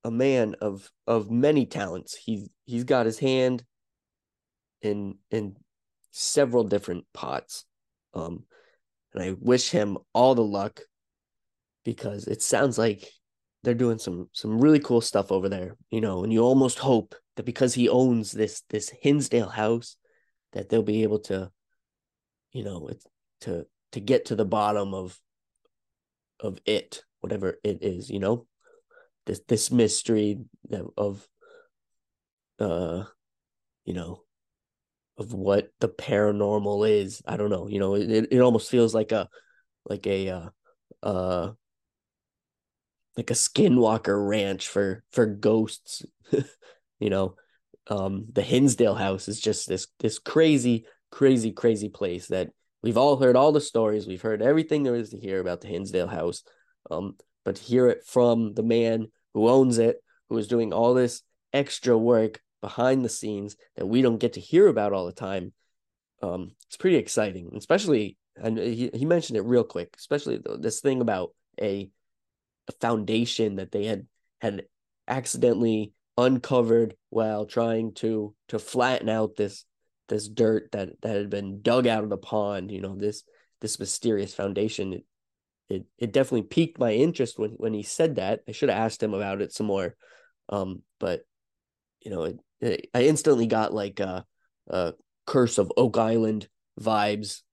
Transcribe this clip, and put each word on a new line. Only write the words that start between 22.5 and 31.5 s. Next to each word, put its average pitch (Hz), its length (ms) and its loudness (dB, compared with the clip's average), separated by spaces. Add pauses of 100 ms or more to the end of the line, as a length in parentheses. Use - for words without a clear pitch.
you 120 120 -10
know, 87 260 -10
it's - 160 -16 (360)
to, 85 240 -8 (280)
to 113 60 -10
get 104 260 -6
to 117 100 -6
the 107 100 -2
bottom 104 480 -2
of, 95 240 -12 (1200)
of 98 260 -8
it, - 380 -4 (180)
whatever 95 420 -4
it 104 180 -4
is, 90 280 -6
you 98 100 -6
know, 110 260 -2 (800)
this, - 220 -8
this - 240 0
mystery 107 680 2 (300)
that, 107 140 -8 (140)
of, 101 280 -6 (1300)